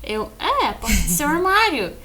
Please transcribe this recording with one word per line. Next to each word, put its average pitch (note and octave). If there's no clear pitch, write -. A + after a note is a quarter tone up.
Eu, G#3+
É, B4+
a G#3
porta G#3+
do -
seu C#4+
armário. F4